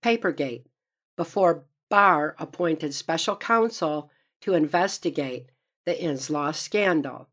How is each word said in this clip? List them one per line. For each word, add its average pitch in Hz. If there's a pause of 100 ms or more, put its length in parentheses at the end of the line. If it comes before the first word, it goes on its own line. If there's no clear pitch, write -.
Papergate, 151 (500)
before 170 (240)
Barr 180
appointed 160
special 165
counsel 226 (300)
to 196
investigate 151 (340)
the 170
Inslaw 147
scandal 156